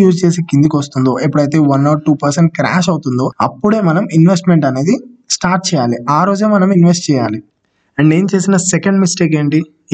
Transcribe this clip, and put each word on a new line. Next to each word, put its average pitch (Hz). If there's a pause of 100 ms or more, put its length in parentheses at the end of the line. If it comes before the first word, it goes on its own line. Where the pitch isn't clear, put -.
యూజ్ 185
చేసి 175 (100)
కిందికి 151
వస్తుందో, 131 (120)
ఎప్పుడైతే 147 (140)
one 139
or 151
two 151 (100)
percent 160
crash 160
అవుతుందో 127 (220)
అప్పుడే 208 (100)
మనం 180 (140)
investment 170
అనేది 143 (400)
start 185
చేయాలి, 120 (200)
ఆ - (100)
రోజే 202
మనం 190
invest 170
చేయాలి. 117 (580)
And 147
నేను 185
చేసిన 190 (180)
second 196
mistake 170
ఏంటి, 151 (340)